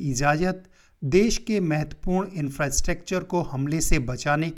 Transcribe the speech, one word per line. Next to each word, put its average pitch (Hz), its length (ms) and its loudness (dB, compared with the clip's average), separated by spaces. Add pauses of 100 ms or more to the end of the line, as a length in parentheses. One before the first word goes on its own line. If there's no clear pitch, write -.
(120)
इजाज़त 151 520 0 (380)
देश 185 360 4 (100)
के 214 120 0
महत्वपूर्ण 180 840 -2
इंफ्रास्ट्रक्चर 151 800 -2 (100)
को 175 80 2 (100)
हमले 143 300 -2
से 160 260 4
बचाने 147 500 0